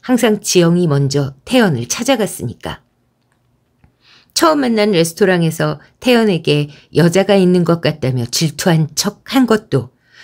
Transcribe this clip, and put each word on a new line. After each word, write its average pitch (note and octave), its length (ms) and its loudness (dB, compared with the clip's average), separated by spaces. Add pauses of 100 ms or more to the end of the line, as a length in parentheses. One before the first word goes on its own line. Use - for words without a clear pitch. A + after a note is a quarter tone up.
항상 A#3 400 0
지영이 F3 480 2
먼저 C#3 460 -2 (100)
태연을 F#3 420 0
찾아갔으니까. G#3 960 -6 (1500)
처음 D#4 260 0
만난 A3 300 0
레스토랑에서 E3 880 0 (200)
태연에게 E3 680 0 (280)
여자가 F#3+ 400 2
있는 F3+ 280 4
것 E3+ 160 0
같다며 B2 460 -4
질투한 D#3+ 680 0
척 - 300 -8
한 C4 220 0
것도, C#3+ 440 -2 (340)